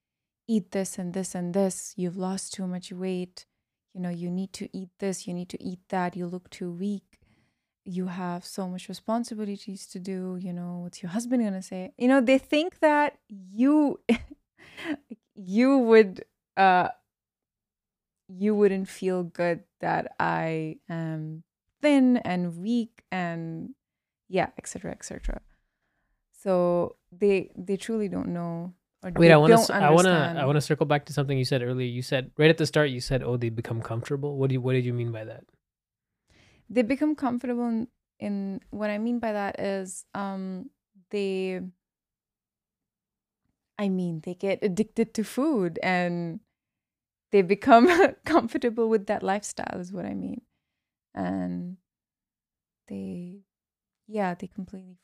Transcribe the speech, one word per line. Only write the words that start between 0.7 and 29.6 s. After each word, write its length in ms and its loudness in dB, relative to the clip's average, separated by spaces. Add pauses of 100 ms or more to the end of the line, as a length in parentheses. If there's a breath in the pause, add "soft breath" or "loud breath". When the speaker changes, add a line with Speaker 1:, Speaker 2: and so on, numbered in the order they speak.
Speaker 1:
this 280 -4
and 140 -6
this 200 -6
and 200 -4
this. 440 0
You've 200 -4
lost 360 -6
too 140 -6
much 240 -8
weight. 540 -6 (480)
You 80 -10
know, 80 -4
you 200 -6
need 240 -6
to 240 -12
eat 120 -12 (100)
this, 280 -4
you 60 -6
need 160 -8
to 140 -14
eat 160 -8 (100)
that. 260 -2
You 120 -6
look 240 -12
too 200 -10
weak. 480 -8 (640)
You 240 -6
have 380 -8
so 220 -8
much 220 -10
responsibilities 960 -8
to 120 -12
do. 400 -8
You 140 -8
know, 300 -8
what's 180 -14
your 100 -8
husband 320 0
gonna 200 -4
say?" 340 -12
You 100 2
know, 140 6
they 160 6
think 420 -2
that 380 2 (100)
you, 800 2
<laughs> 1300 -8
you 440 2
would, 460 6 (320)
uh, 320 6 (1400)
you 280 0
wouldn't 320 4
feel 360 -4
good 400 -2 (180)
that 380 -2
I 580 -2 (120)
am 540 -8 (380)
thin 360 6
and 400 -2
weak 540 -4
and, 640 -8 (520)
yeah, 200 0 (100)
et 100 -14
cetera, 240 -12
et 140 -14
cetera. 340 -8 (920)
So 640 0 (160)
they, 440 2
they 220 -4
truly 300 -4
don't 220 -4
know, 440 -6 (300)
or 120 -8
Speaker 2:
Wait, 120 8
Speaker 1:
they 60 12
Speaker 2:
I 40 12
wanna 180 10
Speaker 1:
don't 80 8